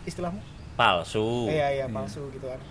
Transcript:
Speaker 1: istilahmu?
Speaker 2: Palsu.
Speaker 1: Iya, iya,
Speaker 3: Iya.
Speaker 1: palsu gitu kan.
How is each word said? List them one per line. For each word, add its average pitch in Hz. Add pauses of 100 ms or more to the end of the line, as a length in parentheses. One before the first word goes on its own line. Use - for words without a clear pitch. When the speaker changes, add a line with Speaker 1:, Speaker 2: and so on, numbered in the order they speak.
Speaker 1:
istilahmu? 180 (340)
Speaker 2:
Palsu. 110
Speaker 1:
Iya, 151 (180)
iya, 135
Speaker 3:
Iya. -
Speaker 1:
palsu 107
gitu 131
kan. 127 (120)